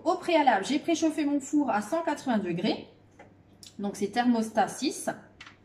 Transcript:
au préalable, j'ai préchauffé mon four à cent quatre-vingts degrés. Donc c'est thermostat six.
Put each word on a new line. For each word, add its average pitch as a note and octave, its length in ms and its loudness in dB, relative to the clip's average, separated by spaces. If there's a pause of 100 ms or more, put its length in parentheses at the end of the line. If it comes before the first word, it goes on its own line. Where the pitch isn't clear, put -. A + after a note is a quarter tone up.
au F4+ 100 2
préalable, C#4+ 500 4
j'ai D4 140 0
préchauffé D#4+ 460 0
mon C#4+ 160 0
four C#4+ 280 0
à G#3 120 0
cent E4 200 -2
quatre-vingts D4 360 -2
degrés. F3+ 500 -2 (920)
Donc G3 200 -6
c'est G3 100 -2
thermostat A3+ 640 2
six. - 400 -6 (560)